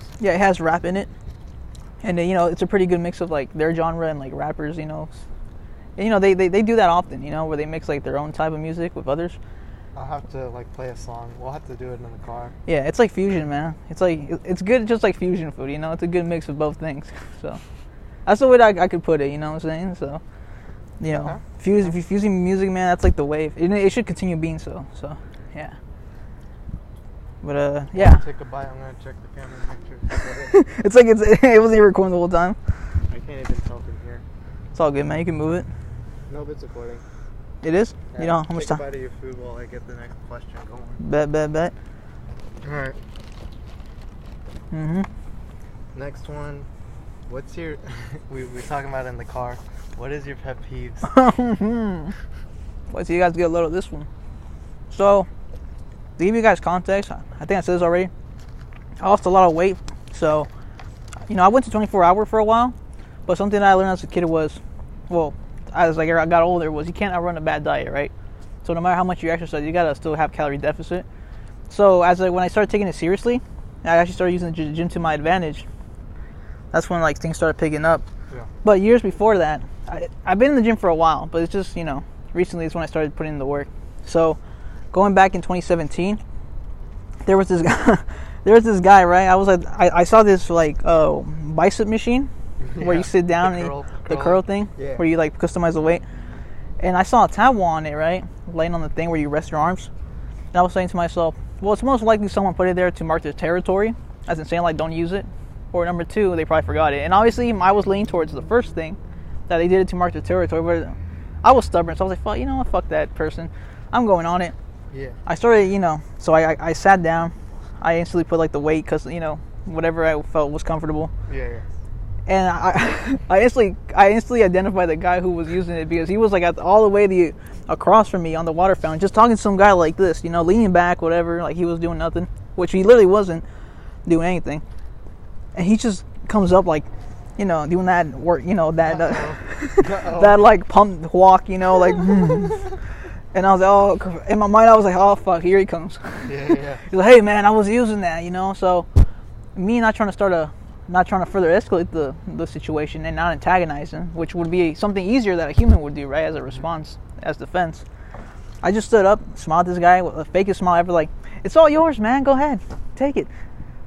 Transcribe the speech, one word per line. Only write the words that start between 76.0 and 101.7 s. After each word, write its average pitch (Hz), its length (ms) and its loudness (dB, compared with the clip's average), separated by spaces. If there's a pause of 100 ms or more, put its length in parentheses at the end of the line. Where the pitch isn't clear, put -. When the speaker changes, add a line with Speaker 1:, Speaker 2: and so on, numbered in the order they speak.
Speaker 1:
That's 160 180 -2
when, 175 100 -2
like, 160 180 0
things 160 200 -6
started 156 200 0
picking 151 280 -2
up. 160 160 4 (320)
Speaker 2:
Yeah. 120 100 -14 (200)
Speaker 1:
But 208 180 6
years 226 180 6
before 208 380 2
that, 156 240 0 (260)
I, 170 200 -8 (180)
I've 190 120 2
been 262 120 6
in 294 60 4
the 240 60 4
gym 220 140 2
for 196 140 0
a 165 40 4
while, 160 320 2
but 165 160 -2
it's 165 100 -4
just, 196 240 -4
you 170 80 -6
know, 143 200 -6 (300)
recently 170 320 -2
is 151 80 -6
when 170 100 -2
I - 20 -8
started 156 300 -2
putting 160 160 -6
in 185 60 -6
the 139 80 -4
work. 143 200 -4 (380)
So 165 320 2 (560)
going 196 220 4
back 190 200 6
in 180 80 -2
twenty 180 200 -4
seventeen, 175 600 -2 (1040)
there 190 120 6
was 190 100 2
this 175 140 2
<laughs> - 0 -
guy, - 360 4 (460)
there 202 100 8
was 233 100 10
this 214 160 2
guy, 190 240 10
right? 180 220 6
I 185 100 6
was 196 120 4
like, 185 180 4
I, - 240 4 (100)
I 180 40 8
saw 220 180 8
this, 196 260 6
like, 160 360 2
uh, 156 360 4
bicep 156 680 0
machine 240 400 0 (460)
where 175 200 0
you 165 60 2
Speaker 2:
Yeah. - 20 -2
Speaker 1:
sit 180 240 2
down 180 260 2
Speaker 2:
The 175 60 -4
Speaker 1:
and 175 100 -6
Speaker 2:
curl, 143 140 -8 (260)
Speaker 1:
the 160 80 0
Speaker 2:
curl. 185 80 -4
Speaker 1:
curl 180 180 4
thing 202 260 -2 (100)
Speaker 2:
Yeah. 135 180 -6
Speaker 1:
where 170 120 0
you, 165 80 2
like, 156 220 0
customize 170 360 0
the 160 80 -2
weight. 165 200 2 (760)
And 180 180 0
I 185 60 2
saw 220 220 4
a 165 40 2
towel 220 340 2
on 160 220 0
it, 151 100 -6
right, 170 300 -2 (300)
laying 165 200 -2
on 170 60 -4
the 151 80 -4
thing 160 220 -2
where 165 100 0
you 143 80 -2
rest 151 220 -2
your 156 100 -2
arms. 175 300 -2 (580)
And - 80 -2
I 180 60 6
was 180 100 2
saying 180 160 0
to - 80 -6
myself, 170 380 -2 (260)
"Well, 196 140 0